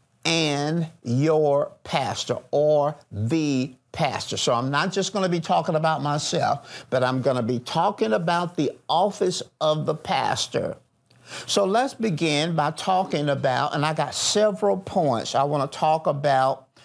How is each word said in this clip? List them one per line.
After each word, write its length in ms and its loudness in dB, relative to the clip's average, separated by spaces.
and 640 0
your 680 2
pastor 560 -4
or 440 2
the 640 0
pastor. 460 -2
So 160 0
I'm 180 0
not 220 0
just 200 -2
gonna 160 0
be 120 0
talking 340 0
about 280 0
myself, 880 -2
but 120 2
I'm 200 0
gonna 200 2
be 160 -2
talking 540 -2
about 440 0
the 140 0
office 540 0
of 260 0
the 80 0
pastor. 840 -2
So 180 2
let's 300 0
begin 600 0
by 180 0
talking 560 0
about, 460 0
and 100 0
I 100 0
got 200 -4
several 640 2
points. 580 -2
I 80 2
wanna 240 0
talk 400 0
about 640 0